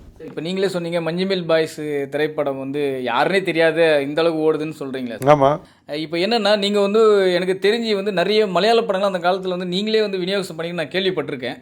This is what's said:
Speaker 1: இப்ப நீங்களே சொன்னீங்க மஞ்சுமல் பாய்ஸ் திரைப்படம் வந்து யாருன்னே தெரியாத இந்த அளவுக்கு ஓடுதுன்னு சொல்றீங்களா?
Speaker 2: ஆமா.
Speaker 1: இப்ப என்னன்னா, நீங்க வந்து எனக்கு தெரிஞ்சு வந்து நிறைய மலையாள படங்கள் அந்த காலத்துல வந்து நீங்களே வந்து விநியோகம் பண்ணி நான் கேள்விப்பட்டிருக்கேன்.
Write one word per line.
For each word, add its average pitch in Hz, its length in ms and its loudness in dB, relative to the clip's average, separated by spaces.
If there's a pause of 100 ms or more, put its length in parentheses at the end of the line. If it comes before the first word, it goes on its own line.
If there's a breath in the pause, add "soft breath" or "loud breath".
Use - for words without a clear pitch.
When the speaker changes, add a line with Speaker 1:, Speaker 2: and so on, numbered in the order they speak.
(260)
Speaker 1:
இப்ப - 160 -12
நீங்களே 185 280 -2
சொன்னீங்க 175 320 -4
மஞ்சுமல் 175 460 -2
பாய்ஸ் 160 340 0 (300)
திரைப்படம் 147 480 -2
வந்து 135 460 -4
யாருன்னே 151 380 2
தெரியாத 160 580 2
இந்த 147 220 -2
அளவுக்கு 160 220 2
ஓடுதுன்னு 156 340 0
சொல்றீங்களா? 127 380 -8 (100)
Speaker 2:
ஆமா. 147 340 4 (340 soft breath)
Speaker 1:
இப்ப 156 220 -6
என்னன்னா, 208 420 2
நீங்க 202 220 0
வந்து 202 540 4
எனக்கு 185 280 0
தெரிஞ்சு 220 320 0
வந்து 196 180 -2
நிறைய 202 340 2
மலையாள 202 360 2
படங்கள் 196 300 0
அந்த 175 160 -2
காலத்துல 185 200 0
வந்து 180 180 -4
நீங்களே 208 340 0
வந்து 196 180 -2
விநியோகம் 180 380 -4
பண்ணி 165 160 -6
நான் 165 140 -4
கேள்விப்பட்டிருக்கேன். 147 760 -4